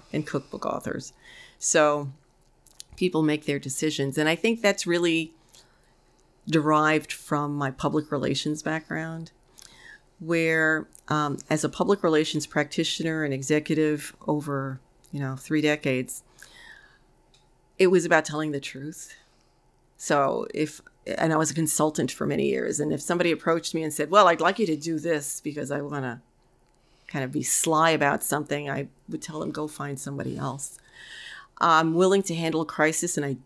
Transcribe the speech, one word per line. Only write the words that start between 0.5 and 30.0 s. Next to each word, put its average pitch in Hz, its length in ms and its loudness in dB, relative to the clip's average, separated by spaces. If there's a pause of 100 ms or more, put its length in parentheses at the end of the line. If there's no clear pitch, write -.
authors. - 460 -6 (460)
So 147 520 2 (880)
people 180 260 0
make 151 240 0
their 143 120 -2
decisions. 139 600 -2
And 156 100 2
I 165 80 2
think 226 240 0
that's 196 260 0
really 170 460 0 (1120)
derived 156 680 2
from 147 420 -4
my 139 160 -2
public 151 400 -2
relations 143 520 -2
background, 160 680 -6 (880)
where, 160 680 2 (200)
um, 147 300 0 (100)
as 156 160 0
a 147 40 0
public 196 340 2
relations 156 440 2
practitioner 160 760 -2
and 139 100 -2
executive 151 840 0 (100)
over, 139 540 -4 (320)
you 143 80 -6
know, 131 160 -4
three 156 240 -2
decades, 147 640 0 (1600)
it 185 100 8
was 180 160 6
about 160 200 4
telling 156 280 -4
the 139 80 -4
truth. - 540 -12 (840)
So - 580 0
if, 151 260 -4 (260)
and - 260 0
I 156 40 2
was 156 140 2
a 143 40 -6
consultant 156 560 0
for - 160 -4
many 139 220 0
years, 131 320 -2
and 156 120 0
if 143 80 -2
somebody 170 300 0
approached 165 440 0
me 160 80 -2
and 151 100 -2
said, 151 180 -4
"Well, 190 180 8
I'd 165 120 4
like 185 180 2
you 214 80 2
to 156 100 0
do 156 220 -4
this 147 420 -2
because 143 300 -8
I 143 100 -4
wanna 135 420 -6 (840)
kind 139 180 -4
of 131 80 -6
be 135 100 -2
sly 160 480 4
about 151 320 2
something," 147 480 -2
I 139 180 -4 (200)
would 151 140 -8
tell 156 180 -10
them, 156 100 -4
"Go 151 180 -6
find 143 300 -8
somebody 139 380 -6